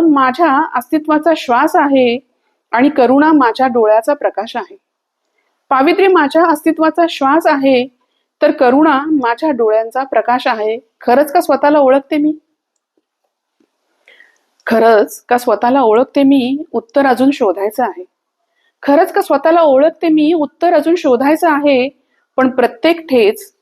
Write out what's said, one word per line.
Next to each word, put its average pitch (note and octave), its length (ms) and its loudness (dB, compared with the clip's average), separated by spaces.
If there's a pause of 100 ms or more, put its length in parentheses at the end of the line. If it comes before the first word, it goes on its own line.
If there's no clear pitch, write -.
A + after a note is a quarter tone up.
(120)
माझ्या C#4 680 0
अस्तित्वाचा D#4 580 -2
श्वास C4+ 400 -2
आहे C4 420 2 (540)
आणि B3 160 2
करुणा C#4+ 440 2
माझ्या C4 340 0
डोळ्याचा A3+ 480 0
प्रकाश A3 420 -6
आहे. G3 200 -12 (920)
पावित्र्य F4 400 2
माझ्या D#4+ 380 2
अस्तित्वाचा D#4+ 640 -2
श्वास D4+ 360 -2
आहे, C4+ 500 0 (460)
तर D4 80 2
करुणा C#4+ 560 2
माझ्या D4 440 -2
डोळ्यांचा A3+ 540 -2
प्रकाश B3 420 -2
आहे. A3 320 -4 (220)
खरंच C#4 320 0
का F4+ 80 0
स्वतःला D4 380 0
ओळखते C#4 380 0
मी. D4+ 180 -2 (2250)
खरंच A3+ 580 0
का A#3+ 140 -2
स्वतःला A#3+ 420 -2
ओळखते B3 420 0
मी, C#4 400 0 (100)
उत्तर C#4 340 -2
अजून C4 240 0
शोधायचं B3 540 -4
आहे. E4+ 200 -10 (800)
खरंच E4 300 2
का - 80 -2
स्वतःला D#4+ 400 0
ओळखते D#4+ 480 2
मी, D#4 240 2
उत्तर E4+ 420 -2
अजून D#4+ 200 0
शोधायचं D4+ 560 0
आहे. C#4 380 0 (480)
पण C4 140 0
प्रत्येक C4 500 -2
ठेच, A3+ 600 -2